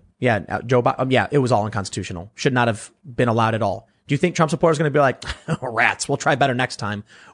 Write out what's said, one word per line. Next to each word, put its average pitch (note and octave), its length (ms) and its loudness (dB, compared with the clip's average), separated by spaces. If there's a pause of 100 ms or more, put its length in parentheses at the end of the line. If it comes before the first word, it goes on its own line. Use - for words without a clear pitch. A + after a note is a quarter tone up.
(200)
yeah, A2+ 280 2
uh, - 140 -4
Joe B2 200 2
Bi-, C3 160 2
um, C3 140 0
yeah, G#2+ 200 4
it C#3+ 80 4
was B2 120 2
all G#2+ 140 2
unconstitutional. G2 680 -6
Should C3+ 180 -4
not A#2+ 160 2
have - 220 -6 (120)
been B2 240 -2
allowed A2+ 280 0
at G#2+ 60 -2
all." G2+ 280 -6 (180)
Do C#3+ 60 -2
you C#3+ 40 0
think F3 180 0
Trump D#3+ 160 2
supporters E3 280 2
are E3 40 0
gonna D3 80 0
be D3 80 2
like, C3 220 2 (140)
<laughs> - 140 -20
"Oh, D#3+ 80 -2 (160)
rats, A2 340 2
we'll C#3 100 0
try - 180 0
better C3 180 2
next B2 240 -4
time"? G#2 260 -6 (300)